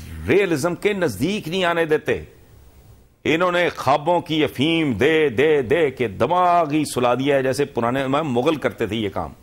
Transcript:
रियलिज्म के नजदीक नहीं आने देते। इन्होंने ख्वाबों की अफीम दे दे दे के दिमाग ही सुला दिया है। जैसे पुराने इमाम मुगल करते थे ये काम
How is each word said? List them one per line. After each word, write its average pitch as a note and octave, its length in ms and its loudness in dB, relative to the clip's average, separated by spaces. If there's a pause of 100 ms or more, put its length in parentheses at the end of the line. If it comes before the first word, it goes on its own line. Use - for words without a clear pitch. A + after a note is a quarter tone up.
(240)
रियलिज्म E3+ 500 0
के G#3 200 -2
नजदीक E3 540 -2
नहीं F#3 160 -2
आने E3+ 220 0
देते। C3 420 -2 (960)
इन्होंने F3 460 2
ख्वाबों D3+ 500 0
की D#3 220 -2
अफीम D3+ 520 0
दे D3 360 2
दे C#3+ 320 2
दे C#3 280 2
के B2 180 -2
दिमाग E3 640 2
ही D3+ 120 0
सुला B2 300 0
दिया C#3 220 2
है। C3+ 60 2
जैसे C3 220 0
पुराने C3 400 -2
इमाम C#3 220 -2
मुगल C3+ 300 0
करते A#2+ 320 -4
थे G#2 80 -4
ये G#2+ 120 -2
काम E2+ 240 -8 (100)